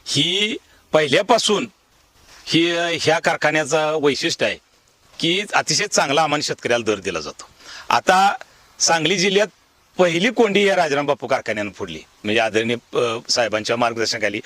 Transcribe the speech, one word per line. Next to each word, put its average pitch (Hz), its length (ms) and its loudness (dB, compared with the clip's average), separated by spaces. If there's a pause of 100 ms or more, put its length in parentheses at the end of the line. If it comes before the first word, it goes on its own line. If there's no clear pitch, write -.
ही 190 500 -2 (360)
पहिल्यापासून 185 760 2 (760)
ही, 170 240 2 (300)
ह्या 156 180 2
कारखान्याचं 156 840 0
वैशिष्ट्य 143 440 0
आहे 95 100 -4 (640)
की 180 220 0 (120)
अतिशय 151 320 -2
चांगला 160 360 0
आम्हाला 151 200 0
शेतकऱ्याला 120 420 -2
दर 104 100 0
दिला 90 260 -6
जातो. - 280 -14 (400)
आता 190 460 4 (440)
सांगली 165 400 0
जिल्ह्यात 196 300 2 (500)
पहिली 180 320 2
कोंडी 208 340 2
या 196 120 2
राजाराम 147 300 0
बापू 139 200 -2
कारखान्यानं 110 440 -2
फोडली. 87 300 -10 (240)
म्हणजे 107 160 2
आदरणीय, 113 360 0 (220)
अ, 117 200 0 (120)
साहेबांच्या 110 460 0
मार्गदर्शनाखाली 110 680 -2